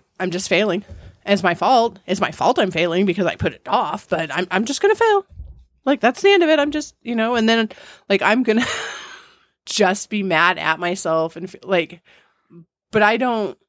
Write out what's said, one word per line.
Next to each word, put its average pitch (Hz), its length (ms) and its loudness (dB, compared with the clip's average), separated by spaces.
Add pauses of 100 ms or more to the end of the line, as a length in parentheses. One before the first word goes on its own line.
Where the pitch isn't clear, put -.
(200)
"I'm 185 120 -4
just 180 180 -4
failing. 196 360 0 (400)
It's 202 180 0
my 175 120 2
fault. 233 520 2
It's 185 140 -2
my 160 100 -2
fault - 280 0
I'm 202 120 0
failing 170 340 0
because 180 200 0
I - 100 -2
put - 180 -4
it - 140 -18
off, 202 400 -2
but 160 260 -4
I'm, 180 160 -4
I'm 190 160 -2
just 277 160 -6
gonna 403 140 4
fail. 415 300 2 (600)
Like, 269 140 0
that's 247 220 0
the 392 100 4
end 381 120 6
of 311 60 2
it. 311 100 4
I'm 285 120 0
just, 302 300 -8
you 233 140 -6
know," 226 200 0
and 226 140 2
then, 226 200 2 (400)
like, 196 120 2
I'm 226 220 2
gonna 226 220 2 (520)
<laughs> - 480 -20
just 196 440 0
be 208 140 -4
mad 175 340 2
at 160 220 -2
myself 165 560 -2
and 165 140 -12
f-, - 140 -20
like, 175 380 -2 (880)
but 214 120 2
I 220 140 4
don't, 220 400 -2 (120)